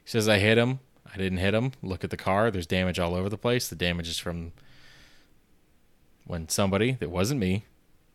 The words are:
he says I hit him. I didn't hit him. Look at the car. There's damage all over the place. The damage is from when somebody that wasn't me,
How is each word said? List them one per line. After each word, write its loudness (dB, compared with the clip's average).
he -18
says 0
I 6
hit 6
him. 2
I -10
didn't 0
hit 2
him. 0
Look -6
at -6
the -6
car. 2
There's -4
damage 0
all 0
over -2
the -6
place. -2
The -10
damage -2
is -6
from -8
when -8
somebody 2
that -6
wasn't 0
me, 0